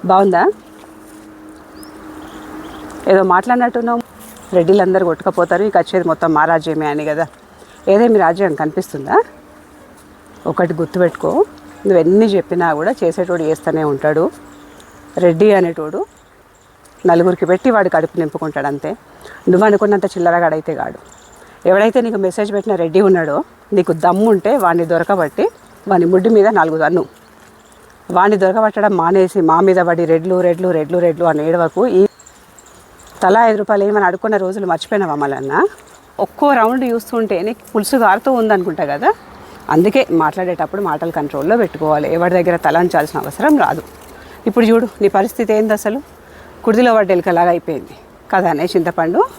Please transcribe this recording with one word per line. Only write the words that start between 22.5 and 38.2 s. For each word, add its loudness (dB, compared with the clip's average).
పెట్టిన -2
రెడ్డి 0
ఉన్నాడో, 0
నీకు 0
దమ్ముంటే 2
వాడిని 2
దొరకబట్టి -2
వాని 2
ముడ్డి 2
మీద 6
నాలుగు 0
తన్ను. 0
వాడిని 2
దొరకబట్టడం 0
మానేసి 2
మా 4
మీద 4
పడి 0
రెడ్లు, 0
రెడ్లు, -2
రెడ్లు, -2
రెడ్లు 0
అని 0
ఏడవకు. 0
ఈ 6
తలా 4
ఐదు 0
రూపాయలు 0
ఏమని 0
అడుక్కున్న -4
రోజులు -6
మర్చిపోయినావా -4
మల్లన్న? -6
ఒక్కో -2
రౌండ్ 0
చూస్తుంటే -4
నీకు -10
పులుసు 0
కారుతూ 2